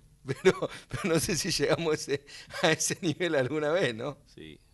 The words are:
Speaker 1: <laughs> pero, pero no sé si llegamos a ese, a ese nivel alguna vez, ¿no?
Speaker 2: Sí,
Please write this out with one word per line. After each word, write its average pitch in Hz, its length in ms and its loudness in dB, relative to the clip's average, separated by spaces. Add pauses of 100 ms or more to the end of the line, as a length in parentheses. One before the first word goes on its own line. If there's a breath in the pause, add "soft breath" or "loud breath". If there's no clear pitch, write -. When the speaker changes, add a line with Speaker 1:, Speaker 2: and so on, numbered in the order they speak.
(120)
Speaker 1:
<laughs> - 140 -20
pero, 180 440 2 (180 loud breath)
pero 160 280 -2
no 160 40 6
sé 180 160 0
si 147 160 -2
llegamos 147 380 2
a 151 60 2
ese, - 300 -6 (360 loud breath)
a 170 100 4
ese 156 300 0
nivel 170 340 -2
alguna 147 360 0
vez, 160 240 0
¿no? 127 220 -8 (100)
Speaker 2:
Sí, - 320 -20 (140)